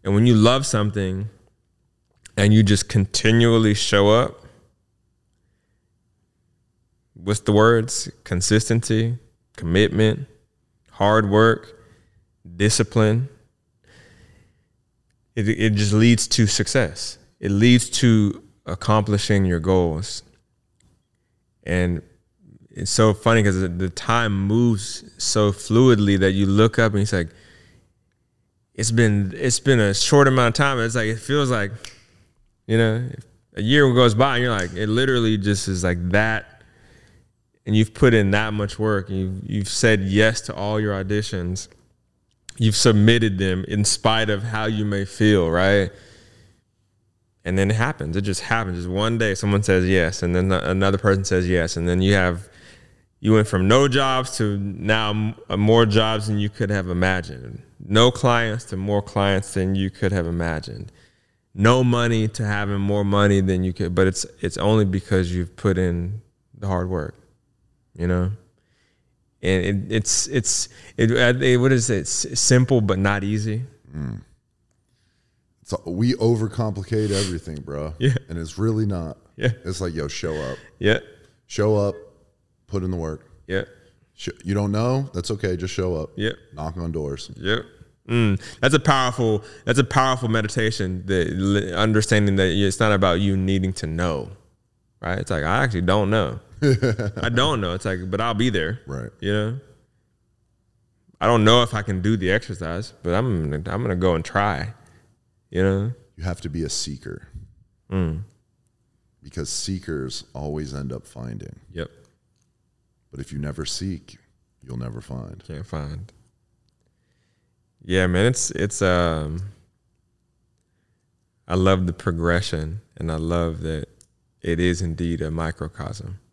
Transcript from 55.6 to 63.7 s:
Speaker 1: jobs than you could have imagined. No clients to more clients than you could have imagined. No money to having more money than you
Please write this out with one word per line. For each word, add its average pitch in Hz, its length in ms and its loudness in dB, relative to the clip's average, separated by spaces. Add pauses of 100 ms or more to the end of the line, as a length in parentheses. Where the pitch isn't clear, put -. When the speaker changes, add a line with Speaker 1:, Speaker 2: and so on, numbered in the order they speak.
Speaker 1:
jobs 107 420 0
than 104 120 -2
you 104 100 -2
could 101 200 -6
have 95 200 -2
imagined. 87 720 -4 (240)
No 117 260 4
clients 117 540 0
to 95 120 -10
more 101 240 -2
clients 98 540 -2
than 95 200 0
you 95 140 -2
could 95 240 -4
have 87 140 -2
imagined. 85 640 -6 (600)
No 117 300 4
money 117 460 0
to 107 160 -8
having 101 340 -4
more 101 240 -2
money 101 380 4
than 92 240 0
you 90 80 -2